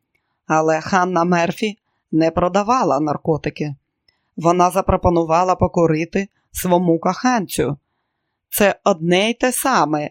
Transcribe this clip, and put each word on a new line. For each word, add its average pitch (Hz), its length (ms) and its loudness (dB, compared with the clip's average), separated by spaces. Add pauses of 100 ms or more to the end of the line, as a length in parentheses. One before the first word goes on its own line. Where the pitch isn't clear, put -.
(460)
Але 156 340 0
Ханна 180 440 0
Мерфі 175 540 -2 (340)
не 160 180 2
продавала 180 720 0
наркотики. 151 720 -4 (640)
Вона 180 340 2
запропонувала 180 840 0
покорити 170 760 0 (240)
своєму 175 460 0
коханцю. 170 760 -2 (760)
Це - 340 2
одне 180 460 2
й 233 40 -2
те 254 180 0
саме, 151 580 0